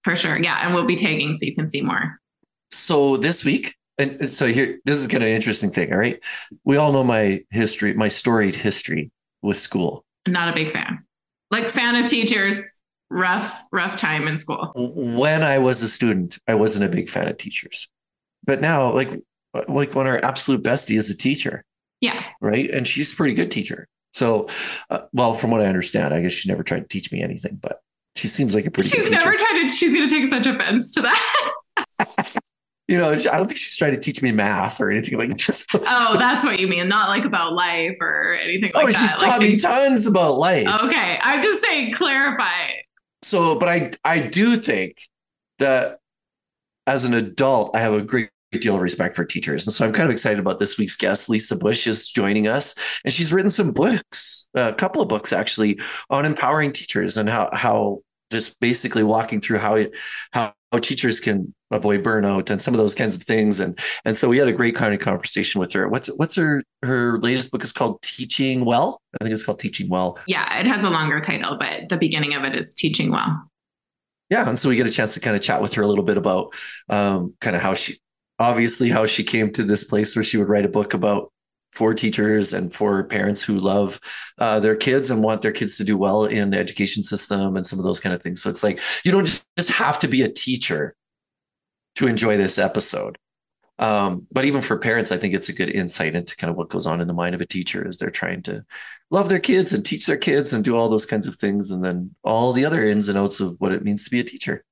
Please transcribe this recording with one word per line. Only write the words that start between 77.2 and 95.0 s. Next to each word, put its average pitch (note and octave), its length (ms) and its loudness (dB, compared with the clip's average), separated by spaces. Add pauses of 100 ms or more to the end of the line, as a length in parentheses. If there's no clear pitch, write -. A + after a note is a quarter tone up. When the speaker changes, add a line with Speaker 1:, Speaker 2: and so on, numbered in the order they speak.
Speaker 2:
kind G#2 140 -2
of F2 80 -2
how F#2+ 100 0
she, - 240 -2 (400)
obviously A#2 520 2
how A2 180 2
she G#2+ 160 0
came A2 300 0
to A2+ 100 0
this G2+ 200 2
place G#2+ 320 0
where A2+ 80 0
she - 140 0
would G2+ 120 2
write G2+ 160 4
a G2 40 2
book G#2 240 -2
about G2+ 380 -2 (400)
for A2 220 0
teachers G#2+ 580 2
and F#2 220 -4
for G2+ 300 0
parents G#2 400 -2
who G2+ 160 0
love, G2 400 0 (400)
uh, A2 200 2
their G#2+ 160 4
kids C3 360 0
and A2 120 2
want A2 200 0
their G#2+ 80 0
kids G#2+ 260 -2
to G#2+ 60 -2
do G2+ 140 2
well G2+ 280 2
in G#2 240 -2
the G2 80 0
education G2 460 -2
system G2 520 -2
and F#2 100 -2
some G2 120 -2
of F#2 80 -4
those F#2 140 0
kind F2+ 160 -2
of F2 80 -10
things. F2+ 180 -6
So - 80 -2
it's - 140 -2
like, G2+ 180 -2 (240)
you F#3 60 4
don't F#3+ 140 4
just, - 200 -2 (100)
just E3+ 160 -2
have - 280 0
to - 80 0
be C3 160 2
a G#2+ 60 0
teacher G#2 640 -4 (1000)
to C3+ 120 2
enjoy A2 300 2
this G2 200 2
episode. - 600 -2 (600)
Um, G2+ 540 0
but C3 140 0
even C#3 160 2
for A2+ 160 -2
parents, A2+ 340 0